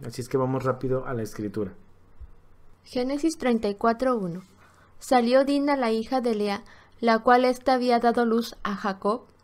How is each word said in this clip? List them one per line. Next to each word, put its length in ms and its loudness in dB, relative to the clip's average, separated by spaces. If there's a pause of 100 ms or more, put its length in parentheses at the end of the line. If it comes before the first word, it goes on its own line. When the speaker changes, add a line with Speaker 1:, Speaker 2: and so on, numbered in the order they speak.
Speaker 1:
así 140 -10
es 80 -8
que 80 -2
vamos 300 0
rápido 400 -2
a 80 -6
la 80 -4
escritura. 500 -6 (1120)
Speaker 2:
Génesis 540 -2
treinta 320 0
y 60 -4
cuatro 420 0
uno. 240 -8 (580)
Salió 460 4
Dina, 320 0
la 160 0
hija 260 -2
de 160 0
Lea, 300 -4 (340)
la 200 2
cual 260 6
ésta 300 2
había 240 2
dado 260 2
luz 380 0
a 120 -4
Jacob, 460 -2 (220)